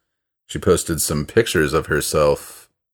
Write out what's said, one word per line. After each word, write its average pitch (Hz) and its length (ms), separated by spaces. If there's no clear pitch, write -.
she - 120
posted 82 420
some 76 240
pictures 78 480
of 78 140
herself - 800